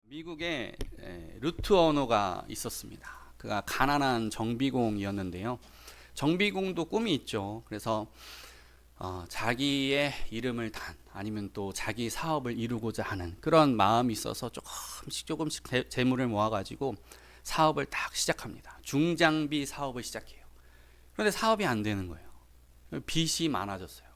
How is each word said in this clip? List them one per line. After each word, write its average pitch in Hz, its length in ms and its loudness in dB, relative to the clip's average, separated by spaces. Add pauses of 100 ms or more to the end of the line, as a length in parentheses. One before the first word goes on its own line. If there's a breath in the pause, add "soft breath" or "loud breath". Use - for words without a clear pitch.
(100)
미국에, 156 640 -4 (240)
에, 85 400 -12
루트 160 340 0
어너가 123 760 6
있었습니다. - 880 -10
그가 107 240 -2
가난한 135 680 2
정비공이었는데요. 110 1300 0 (540 loud breath)
정비공도 185 720 0
꿈이 214 280 2
있죠. 110 520 -4
그래서, 110 440 -2 (840 loud breath)
어, 92 320 -8
자기의 139 840 0 (180)
이름을 117 420 -4
단, - 240 -12 (160)
아니면 104 400 -6
또 98 200 -6
자기 113 380 -4
사업을 131 480 -2
이루고자 113 460 -2
하는 90 360 -6
그런 151 360 6
마음이 113 360 6
있어서 110 380 -4
조금씩 - 760 -10
조금씩 156 380 -2
재-, - 220 0
재물을 127 380 2
모아가지고 110 680 0 (480 loud breath)
사업을 156 420 4
딱 - 300 -6
시작합니다. - 680 -4
중장비 156 840 2
사업을 135 380 -6
시작해요. - 420 -12 (680 soft breath)
그런데 214 180 2
사업이 208 340 2
안 113 200 2
되는 98 240 0
거예요. 85 200 -12 (800)
빚이 160 420 2
많아졌어요. 95 680 -4